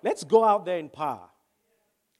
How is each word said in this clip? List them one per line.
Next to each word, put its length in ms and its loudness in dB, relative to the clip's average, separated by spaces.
Let's 200 -4
go 220 4
out 180 2
there 140 -4
in 120 -10
power. 380 -10